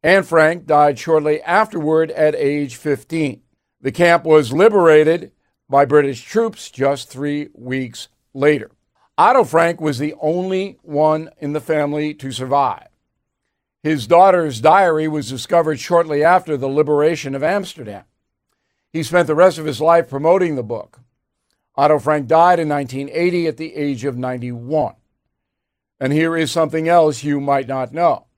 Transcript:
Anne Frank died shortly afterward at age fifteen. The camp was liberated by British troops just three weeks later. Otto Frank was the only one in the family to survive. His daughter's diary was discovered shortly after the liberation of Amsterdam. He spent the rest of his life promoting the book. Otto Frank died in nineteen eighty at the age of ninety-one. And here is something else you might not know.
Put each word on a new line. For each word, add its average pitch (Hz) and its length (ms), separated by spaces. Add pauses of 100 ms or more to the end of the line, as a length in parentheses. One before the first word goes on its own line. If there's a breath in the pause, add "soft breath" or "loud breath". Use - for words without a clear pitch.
Anne 185 200
Frank 165 440
died 147 320
shortly 151 420
afterward 160 720
at 151 240
age 143 400
fifteen. 147 680 (380)
The 131 140
camp 170 320
was 151 260
liberated 165 800 (380)
by 139 160
British 139 360
troops - 480
just 135 400
three 147 440
weeks 127 560 (240)
later. 143 380 (480)
Otto 233 240
Frank 165 380
was 147 160
the 151 240
only 185 600
one 156 560
in 147 140
the 151 60
family 151 540
to 135 180
survive. 127 580 (920)
His 151 240
daughter's 170 560
diary 156 460
was 151 200
discovered 151 520
shortly 156 440
after 165 320
the 131 120
liberation 147 680
of 135 80
Amsterdam. 156 600 (920)
He 160 80
spent 170 240
the 151 80
rest 170 240
of 156 80
his 131 160
life 165 260
promoting 160 480
the 127 60
book. 110 380 (760)
Otto 151 220
Frank 147 300
died 170 320
in 160 80
nineteen 139 440
eighty 175 360
at 156 100
the 160 160
age 139 320
of 127 120
ninety-one. 123 760 (1040)
And 135 140
here 165 240
is 156 140
something 160 360
else 156 360
you 143 180
might 139 260
not 131 240
know. 156 360 (100)